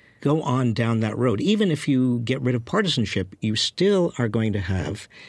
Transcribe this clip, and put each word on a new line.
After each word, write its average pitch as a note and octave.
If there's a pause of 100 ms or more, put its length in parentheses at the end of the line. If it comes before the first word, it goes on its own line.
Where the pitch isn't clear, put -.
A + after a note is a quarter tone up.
(220)
go D3+
on B2+
down A2+
that A2
road. A#2
Even G3+
if D3
you B2+
get B2+
rid B2
of A#2+
partisanship, B2+
you A2
still F#3
are B2
going A2
to G2+
have, F#2 (220)